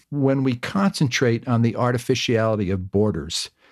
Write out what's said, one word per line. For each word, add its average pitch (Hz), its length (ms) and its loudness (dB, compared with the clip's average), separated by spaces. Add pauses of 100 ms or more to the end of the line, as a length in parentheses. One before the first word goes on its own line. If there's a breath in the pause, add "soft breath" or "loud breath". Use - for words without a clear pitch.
(100)
when 135 340 0
we 131 100 0
concentrate 127 920 0
on 117 140 2
the 117 120 2
artificiality 113 960 0
of 95 220 -4
borders, 87 580 -2 (220 soft breath)